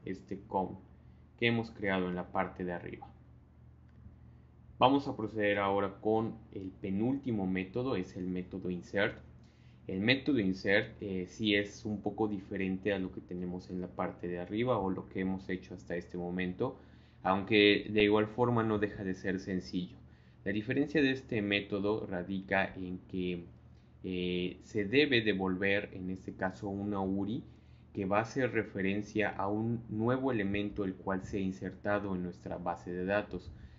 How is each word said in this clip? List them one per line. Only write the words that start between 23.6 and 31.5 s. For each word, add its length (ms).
eh, 540
se 240
debe 360
devolver, 720
en 180
este 240
caso, 340
una 320
URI 420
que 140
va 140
a 20
hacer 300
referencia 800
a 180
un 420
nuevo 420
elemento 540
el 80
cual 300
se 140
ha 20
insertado 720